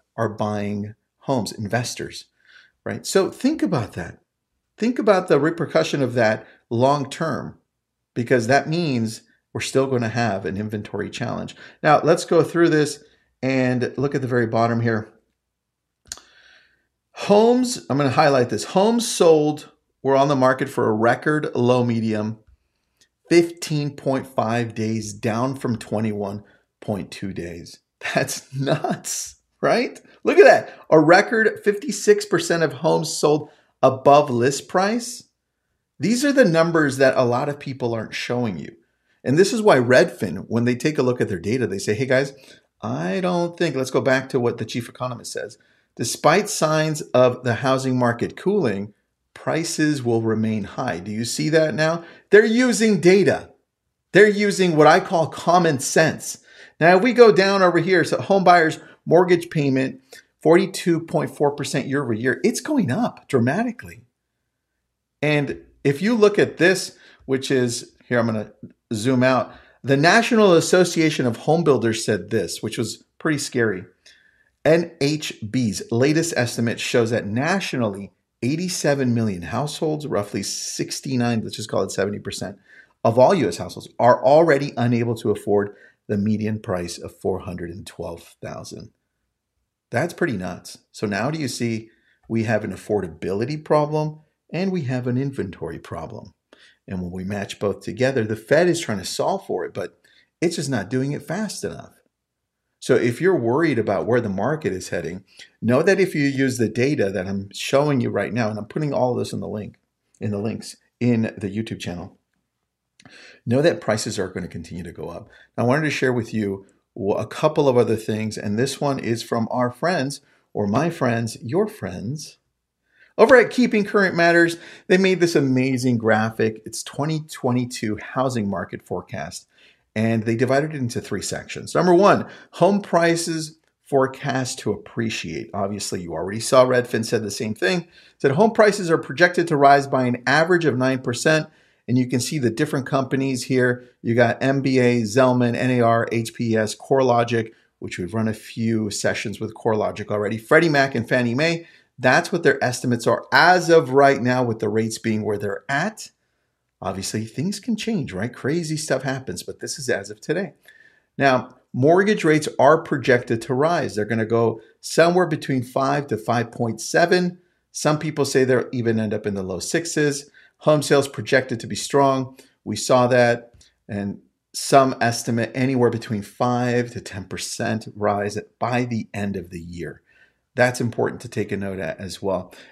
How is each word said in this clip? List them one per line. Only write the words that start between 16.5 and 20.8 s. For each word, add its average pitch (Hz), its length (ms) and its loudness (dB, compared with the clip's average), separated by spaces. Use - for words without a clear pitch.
Homes, 240 800 2
I'm 131 80 0
gonna 143 120 2
highlight 135 400 4
this. - 160 -6
Homes 226 420 0
sold 151 640 2
were 135 140 2
on 135 120 4
the 147 80 2
market 131 320 2
for 117 220 -2